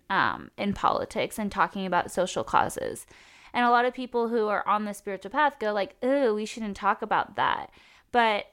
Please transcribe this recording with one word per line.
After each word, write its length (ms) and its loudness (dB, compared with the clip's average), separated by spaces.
um, 480 0
in 180 -2
politics 640 -2
and 120 -4
talking 360 -2
about 260 0
social 320 -2
causes. 600 0
And 140 2
a 40 4
lot 140 6
of 80 0
people 360 -2
who 180 2
are 200 0
on 180 2
the 100 -6
spiritual 380 -10
path 260 2
go 140 -2
like, 320 -2
"Ooh, 320 4
we 100 -2
shouldn't 300 -8
talk 260 0
about 320 0
that." 360 0
But 400 2